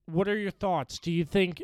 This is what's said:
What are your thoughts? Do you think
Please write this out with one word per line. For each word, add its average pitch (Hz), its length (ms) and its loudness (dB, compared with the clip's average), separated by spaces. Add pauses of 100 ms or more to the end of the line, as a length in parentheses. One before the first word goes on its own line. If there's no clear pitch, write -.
What 175 220 0
are 208 100 2
your 196 120 -2
thoughts? 170 480 -2
Do 170 120 -4
you 170 140 2
think 180 400 0